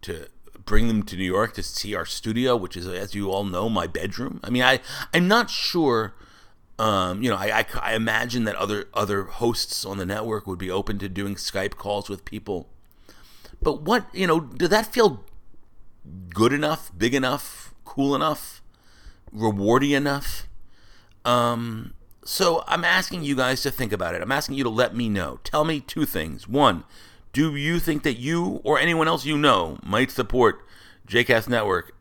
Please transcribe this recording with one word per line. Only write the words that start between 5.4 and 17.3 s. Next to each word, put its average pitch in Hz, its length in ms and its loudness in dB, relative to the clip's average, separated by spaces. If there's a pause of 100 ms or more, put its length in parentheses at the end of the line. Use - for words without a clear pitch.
sure. 123 680 0 (600)
Um, 98 460 0
you 123 80 2
know, 98 60 2
I, 107 240 0
I, 107 60 0 (140)
I 101 140 -4
imagine 113 520 0
that 104 100 -2
other, 101 360 -2
other 101 300 0
hosts - 600 -2
on 98 120 -6
the 95 80 -4
network 107 440 -4
would 92 100 -6
be 92 140 -6
open 101 260 -2
to 98 100 -6
doing 98 280 -6
Skype - 400 -6
calls 101 320 -4
with 98 160 -10
people. 101 440 -8 (960)
But 151 200 0
what, 220 300 2
you 185 140 0
know, 170 140 6
did 160 300 0
that 214 220 4
feel 190 320 4 (1040)
good 110 220 4
enough, 151 460 0
big 120 160 2
enough, 131 580 -2 (120)